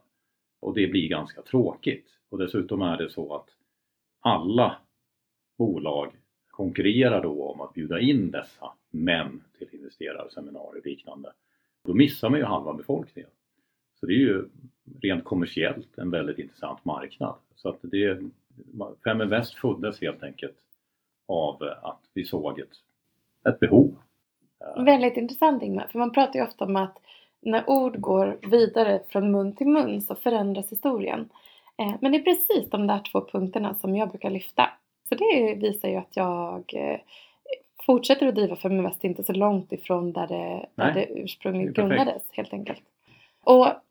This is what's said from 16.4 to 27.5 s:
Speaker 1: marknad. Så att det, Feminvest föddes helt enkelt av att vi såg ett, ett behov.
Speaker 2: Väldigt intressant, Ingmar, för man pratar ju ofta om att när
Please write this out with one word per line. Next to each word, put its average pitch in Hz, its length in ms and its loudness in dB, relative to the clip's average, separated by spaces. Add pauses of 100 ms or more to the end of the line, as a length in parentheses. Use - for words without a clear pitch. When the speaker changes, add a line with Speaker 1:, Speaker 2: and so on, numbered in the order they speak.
Speaker 1:
marknad. 67 500 -8 (200)
Så - 140 -10
att - 120 -8
det, 95 400 -2 (840)
Feminvest 110 500 0
föddes 104 480 -4
helt 78 220 -6
enkelt 69 340 -12 (720)
av 76 360 -2 (180)
att - 200 -12 (120)
vi 95 120 -6
såg 76 340 -6
ett, - 160 -14 (720)
ett 127 120 0
behov. - 360 6 (800)
Speaker 2:
Väldigt 254 400 4
intressant, 254 460 0
Ingmar, 202 240 -4
för 226 120 -8
man 240 120 -2
pratar 262 280 2
ju 240 60 0
ofta - 200 -8
om 190 100 0
att 190 220 -2 (440)
när 220 280 0